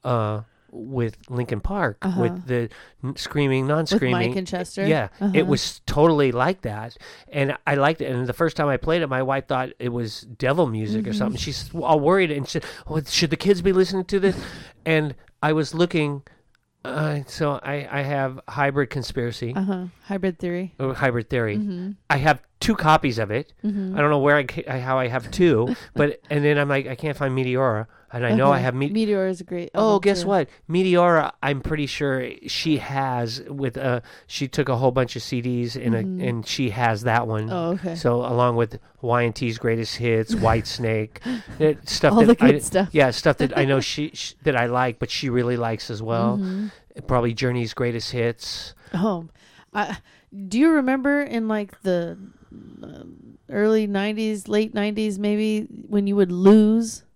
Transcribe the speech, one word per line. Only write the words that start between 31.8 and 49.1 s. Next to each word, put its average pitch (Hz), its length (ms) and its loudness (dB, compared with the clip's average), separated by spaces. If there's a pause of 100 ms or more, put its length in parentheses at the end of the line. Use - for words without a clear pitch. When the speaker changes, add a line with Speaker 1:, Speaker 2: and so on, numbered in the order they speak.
Speaker 1:
sure 131 440 -2 (160)
she 151 320 -2
has 127 720 -4
with, 139 280 -6
uh, 127 240 -2 (280)
she - 200 -6
took 139 220 -2
a 123 60 2
whole 127 160 4
bunch 127 240 0
of 117 60 -8
C 123 200 -4
Ds 120 340 -2
and 120 180 0
a, 113 80 0
Speaker 2:
Mm-hmm. 185 260 -4
Speaker 1:
and 117 180 -4
she 127 240 -2
has 113 320 0
that 117 240 2
one. 110 240 -2
Speaker 2:
Oh, 170 220 -2
okay. 185 240 -6
Speaker 1:
So 120 280 2
along 123 320 2
with 117 220 0 (240)
Y 120 200 2
and 117 120 0
T's 113 240 -4
Greatest 113 380 -2
Hits, 113 380 0
Speaker 2:
<laughs> 113 120 0
Speaker 1:
Whitesnake, 113 720 0 (400)
it, 156 300 2
stuff - 260 2
Speaker 2:
All 226 60 8
Speaker 1:
that 220 60 8
Speaker 2:
the 233 100 8
good 226 180 6
Speaker 1:
I, 147 60 0
Speaker 2:
stuff. 190 320 0
Speaker 1:
yeah, 139 180 6
stuff 139 280 2
that 143 200 0
I 143 60 4
Speaker 2:
<laughs> 135 60 2
Speaker 1:
know 135 100 4
she, 151 340 -6
sh-, - 200 -12 (100)
that 143 120 2
I 120 100 2
like, 123 320 0
but 123 120 -4
she - 180 -4
really 123 300 0
likes 113 320 -4
as 107 120 -8
well. 117 360 0
Speaker 2:
Mm-hmm. 196 300 -4 (380)
Speaker 1:
Probably 120 280 0
Journey's 123 400 -2
Greatest 120 380 -4
Hits. - 600 -4 (200)
Speaker 2:
Oh, 175 340 -2 (460)